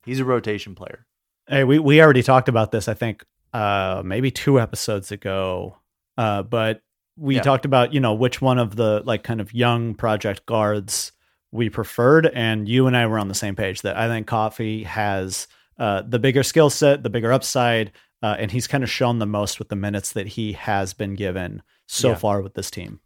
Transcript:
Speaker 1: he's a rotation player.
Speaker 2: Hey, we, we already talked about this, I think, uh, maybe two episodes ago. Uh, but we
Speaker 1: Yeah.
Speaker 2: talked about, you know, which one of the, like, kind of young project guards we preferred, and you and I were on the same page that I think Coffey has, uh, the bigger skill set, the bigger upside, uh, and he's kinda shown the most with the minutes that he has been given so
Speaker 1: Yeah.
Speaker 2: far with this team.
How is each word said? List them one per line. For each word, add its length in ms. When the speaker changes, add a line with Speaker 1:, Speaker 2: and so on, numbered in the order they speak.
Speaker 1:
he's 160
a 40
rotation 500
player. 320
Speaker 2:
Hey, 180
we, 160
we 200
already 220
talked 260
about 220
this, 160
I 80
think, 300
uh, 520
maybe 260
two 300
episodes 500
ago. 680
Uh, 280
but 380
we 200
Speaker 1:
Yeah. 60
Speaker 2:
talked 220
about, 280
you 60
know, 160
which 260
one 200
of 160
the, 280
like, 200
kind 160
of 120
young 420
project 520
guards 640
we 180
preferred, 640
and 360
you 180
and 100
I 120
were 100
on 80
the 80
same 220
page 260
that 140
I 100
think 220
Coffey 560
has, 640
uh, 300
the 140
bigger 240
skill 260
set, 320
the 80
bigger 220
upside, 580
uh, 160
and 140
he's 160
kinda 180
shown 320
the 80
most 320
with 120
the 60
minutes 360
that 160
he 240
has 420
been 220
given 460
so 220
Speaker 1:
Yeah. 40
Speaker 2:
far 280
with 120
this 160
team. 360